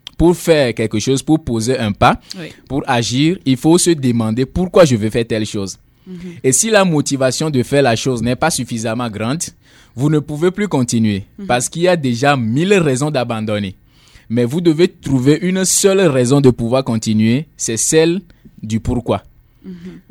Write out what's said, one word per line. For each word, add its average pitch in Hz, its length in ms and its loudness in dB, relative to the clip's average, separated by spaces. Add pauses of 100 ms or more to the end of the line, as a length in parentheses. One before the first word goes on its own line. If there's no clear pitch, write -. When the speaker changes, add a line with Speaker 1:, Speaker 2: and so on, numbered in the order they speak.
(160)
Speaker 1:
pour 170 200 4
faire 143 380 2
quelque 113 260 -2
chose, 131 220 -2
pour 156 200 0
poser 120 360 -2
un 107 140 -2
pas, 127 280 2 (180)
Speaker 2:
Oui. 165 140 -14 (160)
Speaker 1:
pour 135 180 -4
agir, 127 580 0
il 131 120 2
faut 160 220 4
se 175 120 0
demander 120 560 0
pourquoi 180 380 4
je 131 120 4
veux 107 140 0
faire 117 160 -2
telle 110 200 -4
chose. 98 300 -8 (300)
Speaker 2:
Mhm. 185 100 -16 (280)
Speaker 1:
Et 131 80 2
si 220 180 0
la 202 140 4
motivation 143 680 0
de 131 120 0
faire 139 200 2
la 120 140 2
chose 123 260 -2
n'est 120 140 -2
pas 156 140 0
suffisamment 117 600 -6
grande, 113 320 -6 (540)
vous 135 120 0
ne 156 120 2
pouvez 151 320 -2
plus 208 160 -4
continuer 113 560 0 (140)
Speaker 2:
Mhm. 196 80 -12
Speaker 1:
parce 123 220 -2
qu'il 165 140 -8
y 175 60 4
a 180 80 4
déjà 139 400 0
mille 131 380 0
raisons 151 360 0
d'abandonner. 110 640 -4 (540)
Mais 120 160 0
vous 135 160 -2
devez 170 280 2
trouver 135 540 0
une 185 220 -2
seule 196 360 2
raison 135 400 2
de 131 100 6
pouvoir 120 340 0
continuer, 113 640 0 (100)
c'est 113 200 -6
celle 165 440 2 (420)
du 110 160 -2
pourquoi. 117 440 -4 (420)
Speaker 2:
Mhm. 190 100 -16 (360)